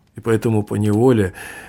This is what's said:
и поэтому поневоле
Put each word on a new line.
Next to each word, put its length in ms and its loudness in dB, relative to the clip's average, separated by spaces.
и 40 -14
поэтому 440 0
поневоле 680 2